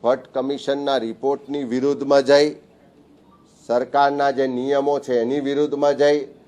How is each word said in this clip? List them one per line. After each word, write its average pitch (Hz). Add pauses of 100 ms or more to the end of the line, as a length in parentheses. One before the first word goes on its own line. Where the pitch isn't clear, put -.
ભટ્ટ 127
કમિશનના 139
રિપોર્ટની 135
વિરુદ્ધમાં 139
જઈ, 143 (1200)
સરકારના 139
જે 131
નિયમો 139
છે 123
એની 135
વિરુદ્ધમાં 143
જઈ 147 (240)